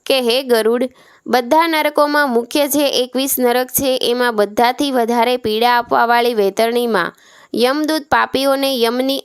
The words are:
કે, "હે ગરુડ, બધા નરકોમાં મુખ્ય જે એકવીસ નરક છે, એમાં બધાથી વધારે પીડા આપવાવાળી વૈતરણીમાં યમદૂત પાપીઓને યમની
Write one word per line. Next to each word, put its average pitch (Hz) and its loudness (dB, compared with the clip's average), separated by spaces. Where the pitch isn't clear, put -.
કે, 269 0
"હે 247 0
ગરુડ, 240 0
બધા 254 2
નરકોમાં 294 0
મુખ્ય 240 -2
જે 277 0
એકવીસ 262 -4
નરક 247 0
છે, 262 -2
એમાં 240 -2
બધાથી 240 0
વધારે 240 0
પીડા 226 0
આપવાવાળી 240 2
વૈતરણીમાં 220 0
યમદૂત 294 0
પાપીઓને 269 0
યમની 254 0